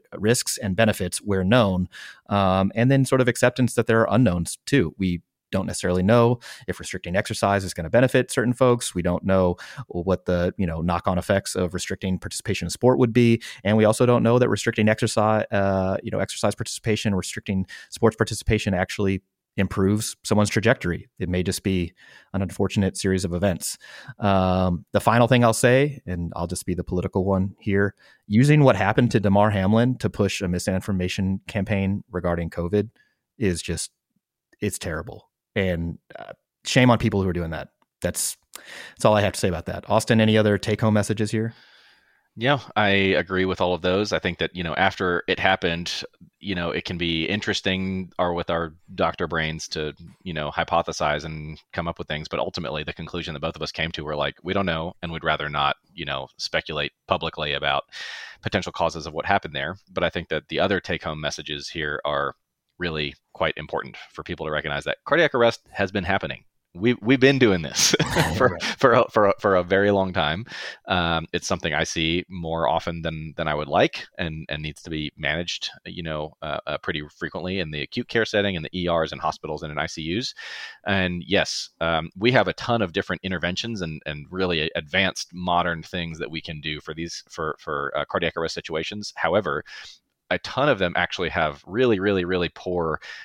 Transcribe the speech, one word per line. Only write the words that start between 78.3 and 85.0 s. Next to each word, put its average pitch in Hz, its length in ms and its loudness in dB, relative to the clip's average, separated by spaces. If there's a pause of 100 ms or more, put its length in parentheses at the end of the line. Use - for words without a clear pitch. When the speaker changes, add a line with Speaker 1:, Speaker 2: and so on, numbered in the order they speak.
Speaker 2:
in 85 80 -4
the 76 160 -8
E 87 100 -2
Rs 80 240 0
and 73 80 -12
hospitals 78 440 -6
and 76 80 -8
in 76 80 -6
I 76 80 -2
C 80 160 -10 (160)
Us. - 160 -8 (500)
And 90 400 0
yes, - 460 -2 (100)
um, 82 340 -2
we 110 180 2
have 107 140 4
a 87 60 -2
ton 117 300 -2
of 82 100 -4
different 92 300 -4
interventions 92 580 -4
and, 80 240 -6
and 73 240 -10
really 87 460 -2
advanced 87 580 -2